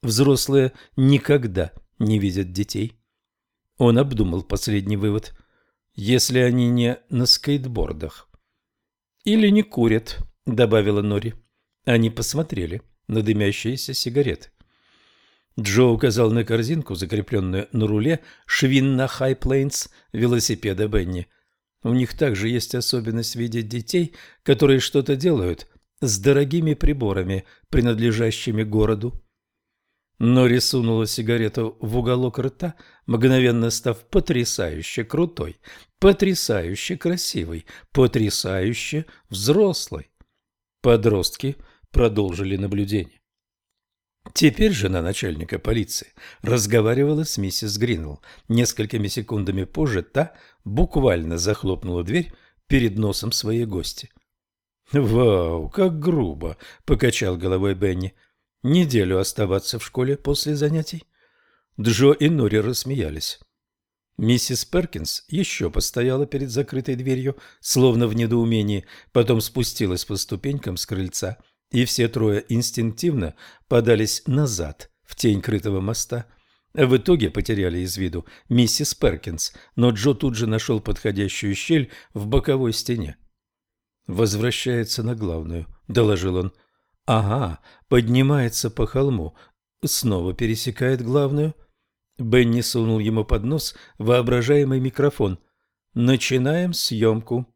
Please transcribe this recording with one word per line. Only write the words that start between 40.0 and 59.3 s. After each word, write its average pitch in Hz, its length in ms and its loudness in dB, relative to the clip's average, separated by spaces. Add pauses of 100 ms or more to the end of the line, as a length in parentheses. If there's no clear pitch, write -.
Подростки 113 760 2 (360)
продолжили 98 640 2
наблюдение. 101 600 -4 (1160)
Теперь 202 380 4
жена 95 300 -2
начальника 82 560 -6
полиции - 500 -4 (340)
разговаривала 120 840 2
с - 140 -6
миссис 101 400 -4
Гринвелл. 80 420 -4 (280)
Несколькими 113 600 0
секундами 98 560 -4
позже 117 380 -2
та - 320 -4 (300)
буквально 98 760 0
захлопнула 90 640 -2
дверь 151 280 -2 (340)
перед 117 320 2
носом 107 340 -2
своей 117 320 -2
гости. 95 460 -8 (840)
«Вау, 101 760 2
как 185 300 0
грубо!» 95 580 -2 (280)
покачал 113 520 2
головой 92 380 0
Бенни. 92 400 -2 (480)
«Неделю 123 560 2
оставаться 98 600 -2